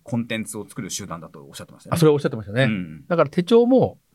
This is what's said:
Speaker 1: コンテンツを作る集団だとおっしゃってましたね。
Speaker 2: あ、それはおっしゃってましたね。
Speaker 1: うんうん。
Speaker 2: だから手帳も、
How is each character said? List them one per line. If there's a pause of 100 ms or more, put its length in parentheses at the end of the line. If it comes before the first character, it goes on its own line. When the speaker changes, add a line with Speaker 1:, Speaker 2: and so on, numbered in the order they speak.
Speaker 1:
コ
ン
テ
ン
ツ
を
作
る
集
団
だ
と
お
っ
し
ゃ
っ
て
ま
し
た
ね。
Speaker 2:
あ、
そ
れ
は
お
っ
し
ゃ
っ
て
ま
し
た
ね。
Speaker 1:
う
ん
う
ん。
Speaker 2:
だ
か
ら
手
帳
も、 (160)